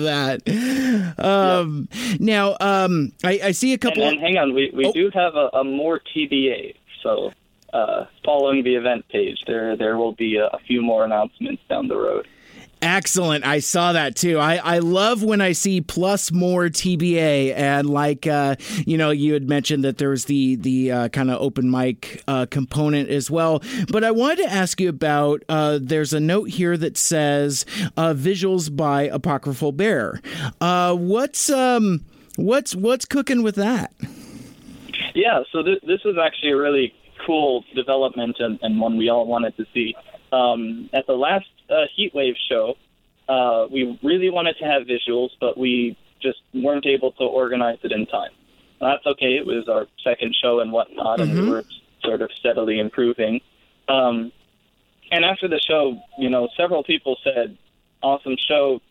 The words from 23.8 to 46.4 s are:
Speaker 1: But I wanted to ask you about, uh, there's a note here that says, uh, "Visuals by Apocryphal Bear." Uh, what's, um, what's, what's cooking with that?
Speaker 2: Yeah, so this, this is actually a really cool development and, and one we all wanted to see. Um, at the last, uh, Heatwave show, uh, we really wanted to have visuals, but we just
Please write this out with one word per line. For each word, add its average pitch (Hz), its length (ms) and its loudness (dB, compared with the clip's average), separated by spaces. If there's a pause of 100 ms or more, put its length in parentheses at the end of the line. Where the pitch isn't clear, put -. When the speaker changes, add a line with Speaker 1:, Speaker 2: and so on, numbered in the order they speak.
Speaker 1:
But 214 140 2
I 226 60 2
wanted 294 340 2
to 254 80 -2
ask 190 260 0
you 185 120 2
about, 147 580 2
uh, 151 320 2
there's 151 320 0
a 151 80 0
note 180 300 2
here 175 260 0
that 160 220 -4
says, 143 680 0 (320)
uh, 165 160 2
"Visuals 175 600 0
by 143 300 2
Apocryphal 143 680 -2
Bear." 147 480 0 (400)
Uh, 180 340 2
what's, 202 540 -2
um, 247 560 2 (320)
what's, 220 400 0
what's 233 300 0
cooking 262 360 0
with 214 120 0
that? 208 400 -2 (1200)
Speaker 2:
Yeah, 180 360 2
so 165 120 -2
this, 190 240 0
this 190 180 0
is 202 180 0
actually 151 280 0
a 139 80 4
really 139 340 2 (340)
cool 143 380 2 (100)
development 127 640 0
and, 113 220 -2
and 110 180 0
one 113 200 0
we 113 100 2
all 117 180 2
wanted 117 300 -2
to 110 160 -8
see. 113 240 -2 (340)
Um, 120 600 0
at 135 140 -2
the 135 80 0
last, 165 320 0 (240)
uh, 156 160 2 (120)
Heatwave 143 360 0 (140)
show, 117 260 0 (540)
uh, 123 400 2
we 127 340 -2
really 180 280 2
wanted 170 300 0
to 156 40 -6
have 143 180 0
visuals, 120 480 -2 (100)
but 123 180 -2
we 123 380 0 (260)
just 131 160 -2 (160)